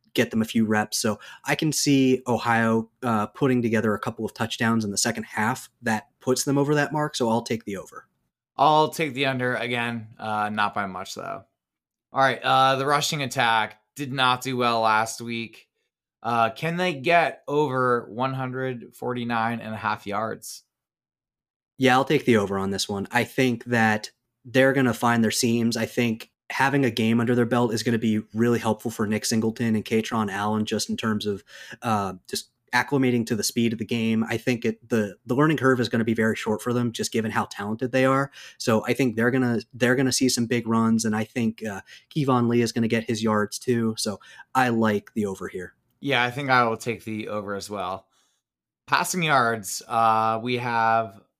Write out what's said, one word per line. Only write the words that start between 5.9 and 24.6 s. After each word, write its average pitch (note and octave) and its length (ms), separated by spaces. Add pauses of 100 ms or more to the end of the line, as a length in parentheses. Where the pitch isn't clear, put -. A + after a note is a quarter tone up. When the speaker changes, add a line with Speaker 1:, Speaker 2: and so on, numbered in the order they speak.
Speaker 1:
puts B2+ 160
them C#3 140
over C#3+ 160
that D3 180
mark, D3+ 240
so A2+ 140
I'll A2+ 100
take A2+ 240
the G2 140
over. - 280 (480)
Speaker 2:
I'll D3+ 360
take D3+ 240
the C#3 100
under B2+ 300
again, A#2 540 (100)
uh, G#2+ 320
not G#2+ 240
by G#2 100
much, F#2+ 300
though. F#2+ 300 (680)
All C3 80
right, C3 220
uh, C3 340
the C3+ 80
rushing D3 380
attack A2+ 560 (180)
did C#3 160
not B2+ 300
do C3 160
well A#2+ 240
last A2 400
week. A#2 460 (540)
Uh, A#2 280
can E3 260
they F3+ 160
get D#3 560
over B2+ 640
one B2+ 240
hundred C3 600
forty-nine A#2 640
and G#2+ 120
a G#2+ 60
half G#2 280
yards? G#2+ 580 (1160)
Speaker 1:
Yeah, B2+ 160
I'll C3 100
take - 220
the A#2 100
over G2 220
on G2 140
this G2 180
one. G2 200
I A#2+ 140
think B2 400
that A2+ 460 (340)
they're C3 300